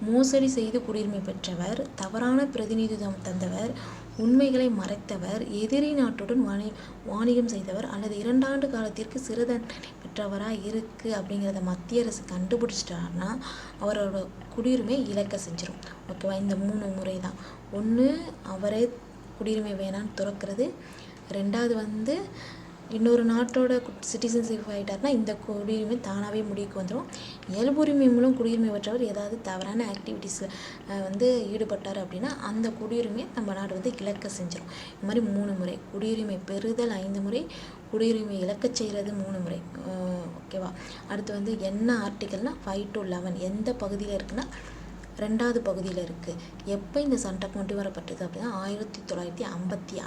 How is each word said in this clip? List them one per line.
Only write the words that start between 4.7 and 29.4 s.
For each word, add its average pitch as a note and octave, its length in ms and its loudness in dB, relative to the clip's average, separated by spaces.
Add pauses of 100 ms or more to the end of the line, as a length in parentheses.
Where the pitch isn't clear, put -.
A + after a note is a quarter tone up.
எதிரி B3+ 420 4
நாட்டுடன் A#3+ 540 4
வாணி-, G3+ 260 -2 (340)
வாணிகம் A#3 420 4
செய்தவர் G3 380 -4
அல்லது G#3 320 -4
இரண்டாண்டு C4+ 520 4
காலத்திற்கு A3 500 -4
சிறை A#3 240 0
தண்டனை A#3+ 460 -4 (120)
பெற்றவரா G3+ 600 -4
இருக்கு A3 500 -4
அப்படிங்கிறத G3 480 0
மத்திய F3+ 400 2
அரசு A3 200 -2
கண்டுபிடிச்சிட்டாருன்னா, F3+ 1080 -2 (500)
அவரோட G3+ 440 0 (320)
குடியுரிமை A#3+ 520 4
இழக்க G3+ 280 0
செஞ்சிரும். F3+ 460 -6 (300)
ஓகேவா? F#3+ 260 -2
இந்த G3 180 2
மூணு G#3 300 0 (100)
முறை F#3+ 240 -2
தான். F#3 180 -6 (340)
ஒண்ணு A3+ 360 6 (360)
அவரே G#3 460 2 (480)
குடியுரிமை G#3+ 380 0
வேணான்னு G3 400 -4
துறக்கிறது, G3 520 0 (640)
ரெண்டாவது G#3 420 2
வந்து A3 420 0 (720)
இன்னொரு A#3 360 8
நாட்டோட A#3+ 500 6
கு-, B3 180 -2 (180)
சிட்டிசன்ஷிப் A3+ 580 2
ஆயிட்டாருன்னா G3+ 380 0
இந்த G#3+ 280 4 (120)
குடியுரிமை G#3+ 520 0
தானாவே G#3 480 -2
முடிவுக்கு G3+ 320 -4
வந்துரும். G3+ 280 -2 (400)
இயல்புரிமை C#4 600 6
மூலம் B3 280 8
குடியுரிமை A3+ 360 4
பெற்றவர் G#3+ 320 0
ஏதாவது G#3 380 -4